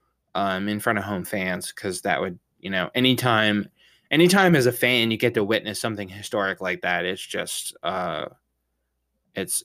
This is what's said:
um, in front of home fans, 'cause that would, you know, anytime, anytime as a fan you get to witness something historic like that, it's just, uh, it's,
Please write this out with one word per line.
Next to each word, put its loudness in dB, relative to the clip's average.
um, 0
in -2
front 0
of -6
home -4
fans, -4
'cause -8
that 0
would, -6
you -10
know, -2
anytime, 2
anytime 6
as 4
a 6
fan 2
you 0
get 2
to 2
witness -2
something -6
historic -4
like -4
that, 0
it's -6
just, -8
uh, -4
it's, -6